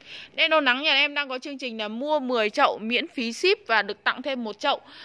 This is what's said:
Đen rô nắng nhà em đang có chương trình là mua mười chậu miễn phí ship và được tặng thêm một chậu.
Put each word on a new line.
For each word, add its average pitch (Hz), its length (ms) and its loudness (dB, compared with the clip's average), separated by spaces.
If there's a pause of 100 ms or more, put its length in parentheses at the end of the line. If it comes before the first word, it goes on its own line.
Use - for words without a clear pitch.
(340)
Đen 311 160 2
rô 320 100 6
nắng 262 220 2
nhà 302 120 2
em 285 200 2
đang 285 140 -2
có 254 100 -4
chương 277 200 -10
trình 240 200 -8
là 214 100 -4
mua 285 320 0
mười 240 300 0
chậu 208 280 2
miễn 226 300 -2
phí 233 240 -4
ship 381 340 0
và 220 160 2
được 202 220 -8
tặng 254 180 -2
thêm 262 220 -4
một 214 160 -8
chậu. 277 200 0 (240)